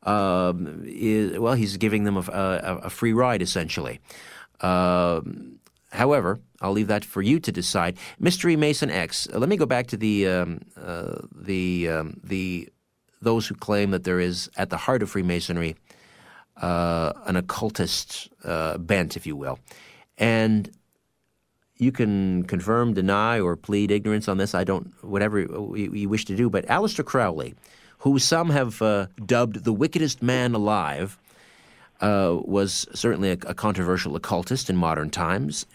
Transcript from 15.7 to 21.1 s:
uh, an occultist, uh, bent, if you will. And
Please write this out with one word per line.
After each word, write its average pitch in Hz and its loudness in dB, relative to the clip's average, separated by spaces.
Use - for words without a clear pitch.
uh, 85 0
an 90 0
occultist, - -4
uh, 80 -2
bent, 87 0
if - -10
you 76 -6
will. 69 -6
And 110 2